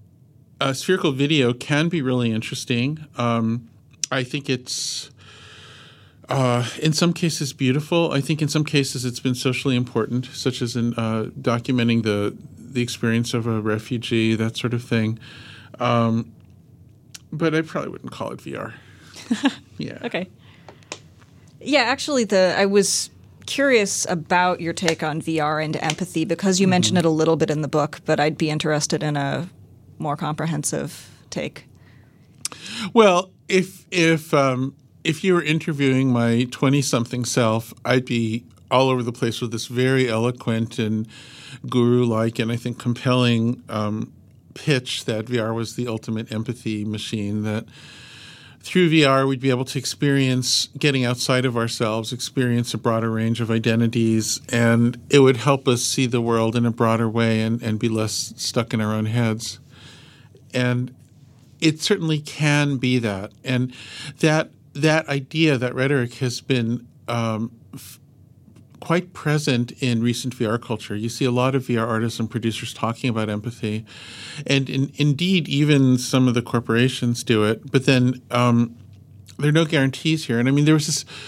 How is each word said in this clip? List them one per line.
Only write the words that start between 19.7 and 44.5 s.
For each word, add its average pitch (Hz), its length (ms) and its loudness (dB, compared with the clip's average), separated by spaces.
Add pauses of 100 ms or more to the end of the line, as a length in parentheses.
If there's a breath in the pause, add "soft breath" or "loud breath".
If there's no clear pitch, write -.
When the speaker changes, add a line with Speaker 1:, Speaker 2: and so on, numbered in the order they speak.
Speaker 1:
Yeah. - 280 -10
Speaker 2:
Okay. 185 240 -6 (1300 loud breath)
Yeah, 269 220 2
actually, 254 420 0
the, 185 320 4
I 196 100 4
was 196 440 2 (360)
curious 247 600 2
about 180 520 0
your 165 120 -4
take 165 300 -2
on 156 180 -2
V 160 200 -2
R 151 200 0
and 156 160 -2
empathy - 480 -4
because 185 360 0
you 196 60 4
Speaker 1:
Mm-hmm. 185 40 4
Speaker 2:
mentioned 180 280 2
it 170 60 4
a 165 60 4
little 156 260 2
bit 151 140 0
in 151 100 -2
the 147 80 -4
book, 147 360 -2
but 156 160 2
I'd 151 180 0
be 156 120 0
interested 151 520 -2
in 147 140 -2
a 139 320 -4 (560)
more 151 120 -4
comprehensive 151 920 -6 (200)
take? - 360 -10 (1300 loud breath)
Speaker 1:
Well, 185 380 6 (180)
if, 190 420 0
if, 165 420 2
um, 135 440 2 (260)
if 156 220 -2
you 185 100 4
were 170 80 2
interviewing 139 720 2
my 117 380 2
twenty-something 131 760 0
self, 113 500 0 (100)
I'd 127 200 2
be 117 400 -2 (260)
all 131 180 4
over 127 140 0
the 117 180 -4
place 117 200 -2
with 117 100 -6
this 110 160 -8
very 127 420 2
eloquent 113 720 -2
and 110 300 -2 (600 loud breath)
guru-like 120 680 2
and 113 140 -2
I 120 40 -2
think 120 220 -8
compelling, 120 920 0
um, 107 440 -4 (420)